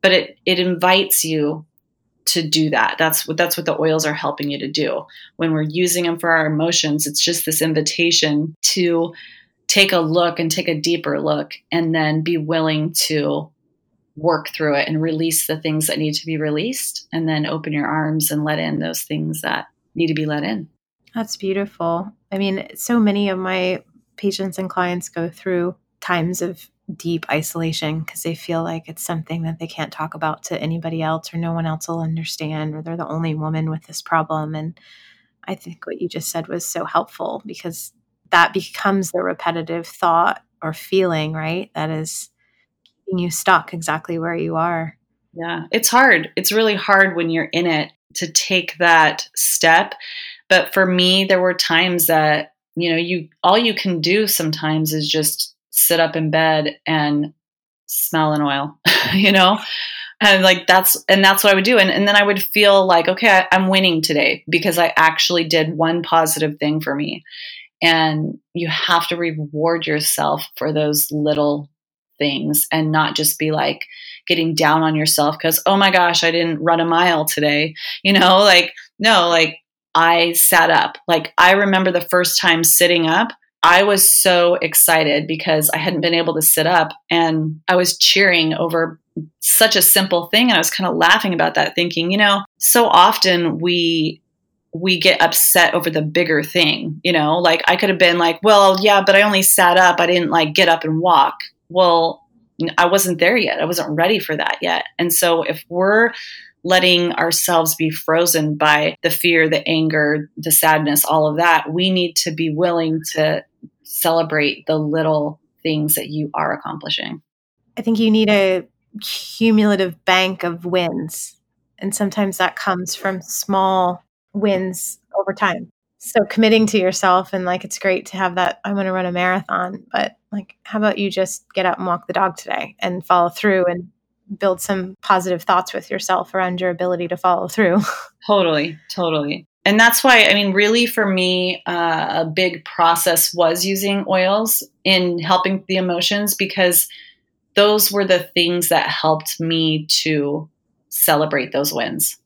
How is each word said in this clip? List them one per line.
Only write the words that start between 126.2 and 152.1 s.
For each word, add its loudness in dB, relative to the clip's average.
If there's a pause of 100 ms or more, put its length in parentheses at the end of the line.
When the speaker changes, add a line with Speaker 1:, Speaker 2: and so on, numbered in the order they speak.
Speaker 2:
committing 4
to 0
yourself 0
and, -4
like, -4
it's -12
great -2
to -14
have -4
that, -2
"I'm -4
gonna -2
run -2
a -4
marathon," -4
but, -2 (160)
like, -10
how -8
about 0
you -4
just -4 (100)
get 0
out -2
and -6
walk -4
the -8
dog 0
today -8
and -6
follow 4
through 0
and -4 (500)
build 0
some -6
positive 0
thoughts 0
with -10
yourself -4
around -2
your -2
ability -4
to -6
follow 0
through. 2
<laughs> -4 (360)
Speaker 1:
Totally, 0 (140)
totally. -4 (180)
And 4
that's 4
why, 8
I 4
mean, 0
really 2
for -2
me, -2
uh, -2
a 0
big -2
process 0
was 0
using -2
oils 0 (220)
in 2
helping 0
the -2
emotions, -2
because 0 (680)
those 4
were 0
the 2
things -2
that 2
helped -2
me -2 (160)
to -4 (400)
celebrate 0
those -4
wins. -6